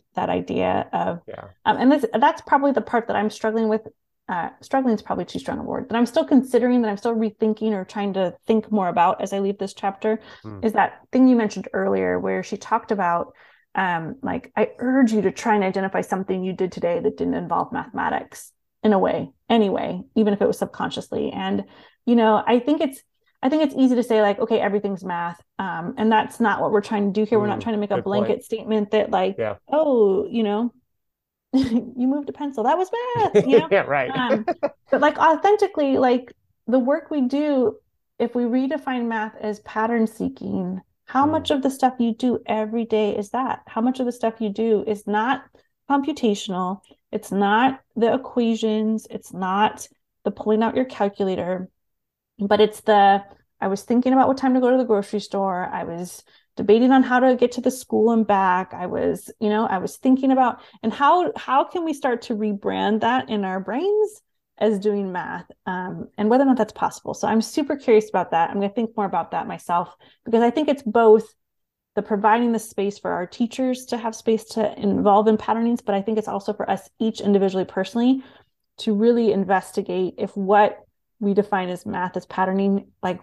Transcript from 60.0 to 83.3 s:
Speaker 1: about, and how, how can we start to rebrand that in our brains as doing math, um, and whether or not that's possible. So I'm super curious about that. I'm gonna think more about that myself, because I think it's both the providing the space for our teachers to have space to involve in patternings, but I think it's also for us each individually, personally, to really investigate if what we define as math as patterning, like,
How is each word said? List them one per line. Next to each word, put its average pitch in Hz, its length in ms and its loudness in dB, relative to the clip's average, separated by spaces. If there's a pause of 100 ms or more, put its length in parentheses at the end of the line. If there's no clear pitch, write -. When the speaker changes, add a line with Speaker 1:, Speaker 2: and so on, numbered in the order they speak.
Speaker 1:
about, 254 280 2 (220)
and 220 100 -4
how, 320 440 2
how 269 280 0
can 339 200 -6
we 320 80 -2
start 240 300 -2
to 247 120 -6
rebrand 208 640 -2
that 247 280 0
in 208 160 -2
our 190 160 -4
brains 392 600 -2 (360)
as 208 200 2
doing 202 320 -2
math, 175 400 -8 (160)
um, 180 500 -8
and 208 140 2
whether 262 140 6
or - 20 2
not 262 100 4
that's 214 160 -2
possible. - 400 -6
So - 140 -6
I'm 220 160 2
super 294 340 -4
curious 214 320 4
about 180 220 -2
that. 165 200 2
I'm - 60 -6
gonna 202 120 -2
think 226 280 -6
more 208 100 -2
about 170 260 -4
that 170 160 -6
myself, 175 440 -4 (320)
because 226 200 2
I 240 60 4
think 302 180 0
it's 277 160 0
both 220 500 4 (640)
the 208 60 -2
providing 226 500 2
the 220 80 0
space 202 360 -4
for 180 140 -8
our 175 160 -4
teachers 254 600 -4
to 240 100 -6
have 226 180 -6
space 220 300 -2
to - 360 -4
involve 202 460 4
in 220 100 4
patternings, 233 440 0
but 202 160 -2
I 196 60 -2
think 220 160 -2
it's 202 100 -6
also 196 240 -6
for - 180 -4
us 190 180 -4 (120)
each 220 200 -2
individually, 190 440 2
personally, 240 580 0 (560)
to 220 160 -2
really 226 380 4
investigate 185 840 -2
if - 180 -6
what 202 420 4 (400)
we 202 160 0
define 196 340 0
as 180 180 -8
math 180 300 -6
as 180 100 -10
patterning, 196 640 0 (140)
like, 185 200 -4